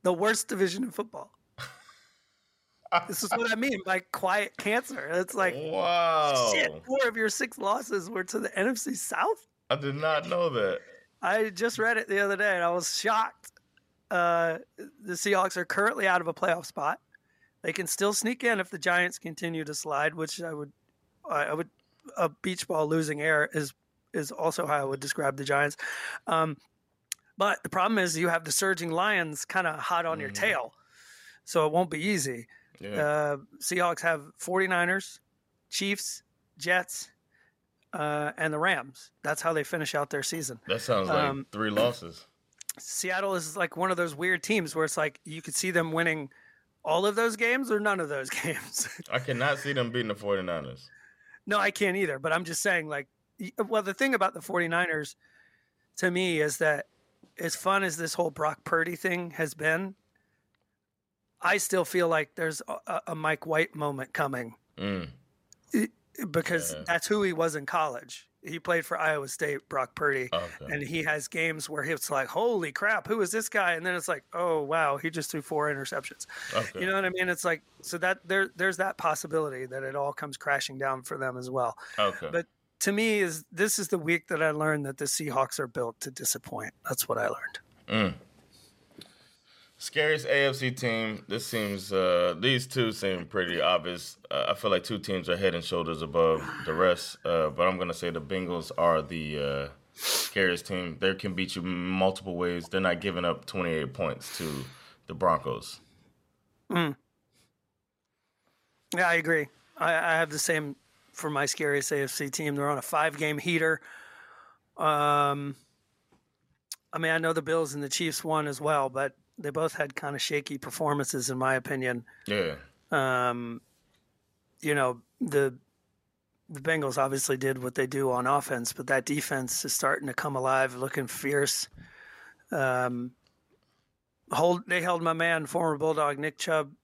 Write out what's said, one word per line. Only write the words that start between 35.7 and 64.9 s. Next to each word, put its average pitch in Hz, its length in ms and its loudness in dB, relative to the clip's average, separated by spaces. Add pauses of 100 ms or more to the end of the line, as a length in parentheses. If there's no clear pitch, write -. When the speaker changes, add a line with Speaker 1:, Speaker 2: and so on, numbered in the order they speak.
Speaker 1:
Jets, 180 520 0 (840)
uh, 147 460 -2
and 156 160 0
the 151 60 -2
Rams. 147 500 -2 (140)
That's 147 180 -2
how 165 100 2
they 151 120 2
finish 156 320 -2
out 143 140 0
their 143 120 -2
season. 139 460 -6
Speaker 2:
That 113 120 0
sounds 98 280 2
like 151 160 2
Speaker 1:
Um, 139 260 -2
Speaker 2:
three 107 200 -2
losses. 104 560 0 (520)
Speaker 1:
Seattle 190 560 -2
is, 160 220 -4
like, 175 200 -2
one 185 140 0
of 180 60 2
those 170 180 0
weird 175 300 0
teams 175 320 0
where 160 80 4
it's 156 120 -2
like 156 280 -2
you 160 180 -10
could - 140 -6
see 185 160 0
them 165 180 2
winning 160 400 0 (540)
all 165 200 2
of 202 120 4
those 233 180 2
games 233 380 2
or 208 80 4
none 208 180 2
of 160 100 -2
those 135 220 -4
<laughs> - 140 -4
games. - 440 -4 (220)
Speaker 2:
I 127 80 0
cannot 135 400 0
see 139 140 -4
them 123 180 0
beating 123 180 0
the 101 60 -2
forty-niners. 90 720 -4 (580)
Speaker 1:
No, 208 120 2
I 202 140 2
can't 190 240 2
either, 151 240 0
but 156 120 0
I'm 175 120 2
just 165 180 -4
saying, 175 240 2
like, 143 220 -6 (320)
y-, 180 100 -8 (160)
well, 214 160 2
the 190 120 -4
thing 269 200 2
about 190 200 2
the 170 80 -10
forty-niners 170 760 0 (800)
to 185 160 2
me 175 280 2
is 151 180 2
that 151 280 2 (540)
as 170 160 -2
fun 196 260 2
as 165 140 -2
this 165 180 -4
whole 170 160 0
Brock 151 320 -2
Purdy 165 320 0
thing 175 380 -2
has 156 220 -2
been, 165 420 0 (1400)
I 196 180 2
still 185 260 2
feel 175 240 2
like 156 260 2
there's 160 320 -2
a, - 100 -6 (120)
a, 165 200 -2
a 170 60 -4
Mike 156 320 -2
White 160 300 2
moment 143 360 -4
coming. 127 440 -2 (200)
Speaker 2:
Mm. 95 320 -4 (640)